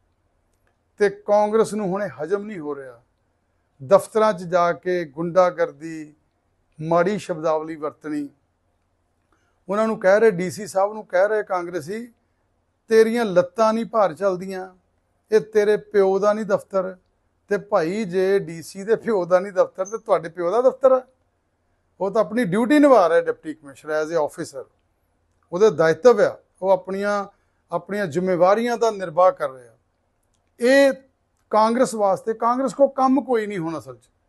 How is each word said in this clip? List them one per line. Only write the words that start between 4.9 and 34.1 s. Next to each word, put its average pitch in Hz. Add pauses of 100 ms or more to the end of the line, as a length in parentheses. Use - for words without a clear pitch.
ਗੁੰਡਾਗਰਦੀ, 160 (680)
ਮਾੜੀ 175
ਸ਼ਬਦਾਵਲੀ 160
ਵਰਤਣੀ। 147 (1400)
ਉਹਨਾਂ 208
ਨੂੰ 220
ਕਹਿ 196
ਰਹੇ, 226
ਡੀ 180
ਸੀ 185
ਸਾਹਿਬ 196
ਨੂੰ 214
ਕਹਿ 190
ਰਹੇ 214
ਕਾਂਗਰਸੀ, 180 (760)
"ਤੇਰੀਆਂ 220
ਲੱਤਾਂ 202
ਨਹੀਂ 226
ਭਾਰ 180
ਚੱਲਦੀਆਂ, 185 (580)
ਇਹ 214
ਤੇਰੇ 214
ਪਿਓ 196
ਦਾ 208
ਨਹੀਂ 214
ਦਫ਼ਤਰ।" 185 (520)
ਤੇ 202
ਭਾਈ, 202
ਜੇ 190
ਡੀ 165
ਸੀ 190
ਦੇ 214
ਪਿਓ 190
ਦਾ 180
ਨਹੀਂ 196
ਦਫ਼ਤਰ 180
ਤੇ 214
ਤੁਹਾਡੇ 175
ਪਿਓ 170
ਦਾ 226
ਦਫ਼ਤਰ 262
ਹੈ? 254 (1000)
ਉਹ 190
ਤਾਂ 214
ਆਪਣੀ 214
ਡਿਊਟੀ 220
ਨਿਭਾ 254
ਰਿਹਾ 170
ਡਿਪਟੀ 156
ਕਮਿਸ਼ਨਰ 151
as 156
a 156
officer, 139 (840)
ਉਹਦੇ 202
ਦਾਇਤਵ 165
ਆ, 135 (240)
ਉਹ 190
ਆਪਣੀਆਂ, 196 (460)
ਆਪਣੀਆਂ 190
ਜ਼ਿੰਮੇਵਾਰੀਆਂ 185
ਦਾ 226
ਨਿਰਵਾਹ 185
ਕਰ 151
ਰਿਹਾ। 120 (840)
ਇਹ 269 (580)
ਕਾਂਗਰਸ 226
ਵਾਸਤੇ, 208
ਕਾਂਗਰਸ 240
ਕੋਲ 277
ਕੰਮ 262
ਕੋਈ 220
ਨਹੀਂ 208
ਹੁਣ 160
ਅਸਲ 123
'ਚ, - (180)